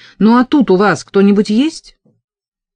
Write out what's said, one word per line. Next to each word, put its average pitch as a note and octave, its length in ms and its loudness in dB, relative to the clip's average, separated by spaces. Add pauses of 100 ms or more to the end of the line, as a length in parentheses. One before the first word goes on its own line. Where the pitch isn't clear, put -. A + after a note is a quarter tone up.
(200)
«Ну A3 180 2
а B3 80 2
тут C4+ 260 -2
у F#3 40 2
вас F#3 280 -2
кто-нибудь G3 460 0
есть?» B3+ 480 -6 (800)